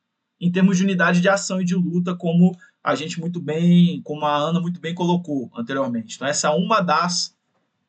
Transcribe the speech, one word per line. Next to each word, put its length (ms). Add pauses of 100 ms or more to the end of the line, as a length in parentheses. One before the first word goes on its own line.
(380)
em 140
termos 260
de 60
unidade 380
de 80
ação 320
e 40
de 80
luta, 400
como 400 (300)
a 100
gente 280
muito 200
bem, 640
como 220
a 100
Ana 240
muito 220
bem 120
colocou 600
anteriormente. 640
Então, 100
essa 200
é 40
uma 300
das 520 (560)